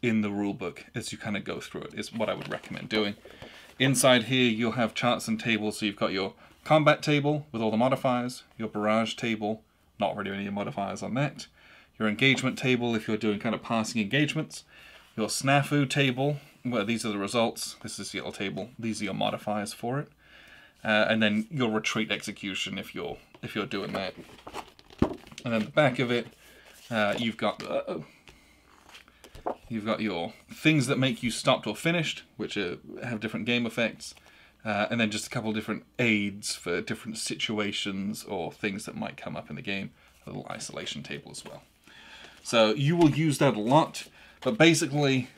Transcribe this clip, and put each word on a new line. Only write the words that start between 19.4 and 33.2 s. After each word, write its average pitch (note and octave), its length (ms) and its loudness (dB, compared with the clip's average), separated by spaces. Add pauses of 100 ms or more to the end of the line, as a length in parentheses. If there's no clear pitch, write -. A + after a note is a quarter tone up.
for B2 260 -4
it, D3+ 100 -8 (720)
uh, G#2+ 260 4
and A2 120 2
then G#2+ 300 2
your B2+ 180 2
retreat G#2+ 420 0
execution - 640 -6
if - 180 -10
you're, - 220 -6 (240)
if - 140 -8
you're G#2+ 100 -2
doing - 280 -4
that. F#2+ 200 -4 (1300)
And A#2 100 -2
then G#2+ 120 2
the - 60 -10
back C#3 280 4
of B2 120 2
it, A#2 160 0 (640)
uh, G#2+ 260 2
you've A2+ 200 -2
got, - 260 -2
uh, - 360 -4 (1700)
you've G#2+ 180 -6
got A2 160 0
your G2+ 320 -2 (180)
things D#3 360 4
that C3 100 2
make C3 260 0
you A#2 80 0
stopped - 360 0
or G#2 80 -4
finished, E3 480 -2 (140)
which - 200 -6
are, F2+ 200 -2 (260)
have A#2+ 160 -6
different A2 260 -6